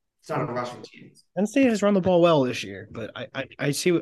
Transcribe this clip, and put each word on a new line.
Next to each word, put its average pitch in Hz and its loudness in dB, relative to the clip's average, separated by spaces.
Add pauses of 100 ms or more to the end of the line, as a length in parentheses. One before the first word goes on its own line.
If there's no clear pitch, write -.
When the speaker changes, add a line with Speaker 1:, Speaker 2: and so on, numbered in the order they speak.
(200)
Speaker 1:
It's - -20
not 143 -4
a - -4
rushing 120 -8
team. - -20 (240)
Speaker 2:
Penn 190 -2
State 269 2
has 208 -2
run 202 4
the 190 2
ball 180 4
well 165 6
this 123 -4
year, 98 -14
but 113 -12
I, 123 -12
I, 135 -6 (120)
I 143 -2
see, 165 0